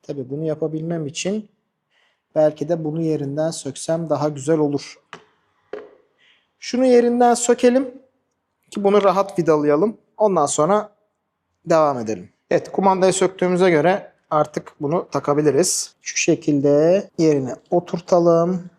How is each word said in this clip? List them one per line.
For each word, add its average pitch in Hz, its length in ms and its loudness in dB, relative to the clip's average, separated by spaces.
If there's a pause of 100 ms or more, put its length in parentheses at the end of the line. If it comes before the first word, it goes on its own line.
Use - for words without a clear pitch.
Tabii 135 280 -12
bunu 147 140 -8
yapabilmem 156 640 -6
için 202 420 -8 (840)
belki 151 340 0
de 165 160 -4
bunu 156 180 -6
yerinden 151 480 -4
söksem 165 600 -8
daha 147 180 0
güzel 151 300 -2
olur. 143 380 -4 (1600)
Şunu 247 280 -2
yerinden 240 480 4
sökelim 247 600 2 (760)
ki 208 140 -8
bunu 202 180 4
rahat 196 360 0
vidalayalım. 156 580 2 (200)
Ondan 185 300 2
sonra 196 460 0 (760)
devam 156 320 2
edelim. 110 340 -8 (180)
Evet, - 220 -2
kumandayı 190 400 2
söktüğümüze 180 580 0
göre 170 420 0 (180)
artık 151 500 -4
bunu 151 300 -4
takabiliriz. 147 920 0
Şu - 140 -10
şekilde 151 920 2 (100)
yerine 143 380 0 (140)
oturtalım. 175 1080 0